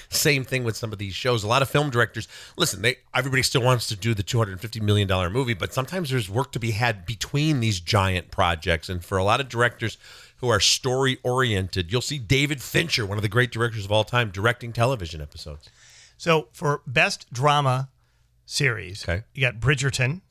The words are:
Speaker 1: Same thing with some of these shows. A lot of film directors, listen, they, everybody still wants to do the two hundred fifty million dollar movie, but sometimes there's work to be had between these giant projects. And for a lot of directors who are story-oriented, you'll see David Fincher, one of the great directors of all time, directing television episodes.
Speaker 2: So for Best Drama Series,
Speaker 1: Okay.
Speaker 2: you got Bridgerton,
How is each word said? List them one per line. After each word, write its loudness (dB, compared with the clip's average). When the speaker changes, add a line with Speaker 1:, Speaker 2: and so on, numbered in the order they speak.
Speaker 1:
Same 2
thing -2
with -2
some -8
of -10
these -8
shows. 0
A -4
lot 4
of -2
film 2
directors, 0
listen, -2
they, 0
everybody 0
still 2
wants 4
to -4
do 0
the -2
two -2
hundred 0
fifty -10
million 4
dollar 2
movie, 0
but -6
sometimes -2
there's -2
work -2
to -6
be -2
had -2
between -2
these 0
giant 0
projects. 0
And -6
for -4
a 2
lot 2
of -10
directors -2
who -2
are 4
story-oriented, 0
you'll 0
see -6
David 0
Fincher, -2
one -4
of -2
the 0
great 2
directors -2
of -6
all 6
time, 0
directing -2
television -2
episodes. -16
Speaker 2:
So 0
for -2
Best 0
Drama 2
Series, -2
Speaker 1:
Okay. 0
Speaker 2:
you -8
got 0
Bridgerton, 0